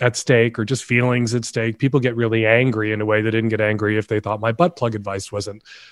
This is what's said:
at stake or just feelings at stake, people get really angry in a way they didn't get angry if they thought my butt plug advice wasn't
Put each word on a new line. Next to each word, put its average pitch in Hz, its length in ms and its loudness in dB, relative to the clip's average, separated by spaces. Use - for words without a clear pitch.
at 120 160 0
stake 120 420 2
or 113 60 -2
just 123 200 -4
feelings 123 500 0
at 120 100 -2
stake, 113 340 -4
people 135 220 2
get 120 160 0
really 113 300 2
angry 110 460 2
in 107 80 -2
a 107 60 -2
way 107 160 2
they 110 80 -2
didn't 113 200 0
get 110 100 0
angry 107 360 0
if 107 120 -2
they 107 120 -2
thought 104 200 -4
my 113 120 -2
butt 170 240 0
plug 117 180 -2
advice 101 380 -8
wasn't 104 300 -8